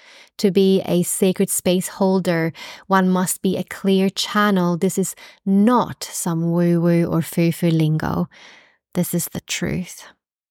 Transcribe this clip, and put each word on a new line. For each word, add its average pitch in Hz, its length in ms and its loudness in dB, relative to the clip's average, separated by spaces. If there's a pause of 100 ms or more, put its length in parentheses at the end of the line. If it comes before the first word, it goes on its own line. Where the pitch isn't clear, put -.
(380)
To 202 120 2
be 190 360 4
a 175 180 2
sacred 190 440 0
space 180 380 -2
holder, 175 640 0 (360)
one 190 200 2
must 185 340 0
be 190 140 0
a 135 60 -6
clear 190 480 0
channel. 190 640 0
This 185 220 -2
is 185 160 -2 (320)
not 202 560 2
some 170 480 -4
woo-woo 170 540 2
or 160 180 -2
foo-foo 170 480 0
lingo. 156 580 0 (640)
This 180 200 -2
is 175 120 -2
the - 160 -10
truth. - 640 -8 (460)